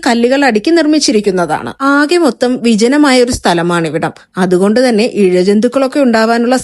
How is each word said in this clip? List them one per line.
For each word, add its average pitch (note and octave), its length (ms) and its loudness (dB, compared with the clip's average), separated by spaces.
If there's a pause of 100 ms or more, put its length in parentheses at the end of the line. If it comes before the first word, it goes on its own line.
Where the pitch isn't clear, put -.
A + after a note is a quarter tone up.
കല്ലുകൾ A#3+ 320 0 (100)
അടുക്കി A3 300 0
നിർമ്മിച്ചിരിക്കുന്നതാണ്. G#3 960 -2 (180)
ആകെ D4 340 0
മൊത്തം B3 260 -2 (180)
വിജനമായ B3+ 580 2
ഒരു B3+ 120 -2
സ്ഥലമാണിവിടം. E3+ 720 -2 (300)
അതുകൊണ്ട് G3 460 2
തന്നെ A3+ 180 0 (160)
ഇഴജന്തുക്കളൊക്കെ A3 840 0
ഉണ്ടാവാനുള്ള A#3 560 0